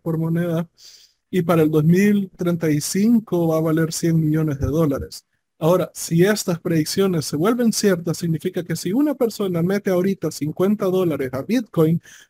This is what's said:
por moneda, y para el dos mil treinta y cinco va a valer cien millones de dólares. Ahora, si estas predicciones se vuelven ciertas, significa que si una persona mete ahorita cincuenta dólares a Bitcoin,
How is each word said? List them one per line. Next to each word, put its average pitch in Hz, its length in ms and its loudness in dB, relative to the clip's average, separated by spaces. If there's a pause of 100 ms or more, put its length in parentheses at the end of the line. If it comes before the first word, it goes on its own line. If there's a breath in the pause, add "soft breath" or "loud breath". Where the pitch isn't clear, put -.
por 165 160 -4
moneda, 165 500 -2 (640 loud breath)
y 185 140 0
para 165 180 4
el 156 100 4
dos 156 140 2
mil 196 500 4
treinta 175 340 -2
y 147 120 0
cinco 202 680 0
va 160 100 2
a 160 40 0
valer 160 320 0
cien 165 260 0
millones 156 400 0
de 139 80 -2
dólares. 143 580 -2 (380)
Ahora, 170 300 2
si 170 320 2
estas 196 340 0
predicciones 170 640 -2
se - 120 -8
vuelven 226 360 2
ciertas, 170 460 0
significa 170 460 -4
que 170 120 -6
si 170 180 -6
una 294 200 2
persona 202 480 -2
mete 196 300 0
ahorita 185 400 0
cincuenta 190 560 -2
dólares 170 460 -2
a 135 100 -6
Bitcoin, 170 580 0 (280 loud breath)